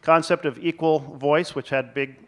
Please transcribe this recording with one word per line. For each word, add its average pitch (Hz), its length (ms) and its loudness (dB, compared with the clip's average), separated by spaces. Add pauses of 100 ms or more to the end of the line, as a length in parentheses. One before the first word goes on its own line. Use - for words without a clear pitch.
concept 165 440 2
of 127 120 -4
equal 160 420 0
voice, 143 560 -2
which 139 140 -8
had 131 240 -2
big 135 220 -6 (120)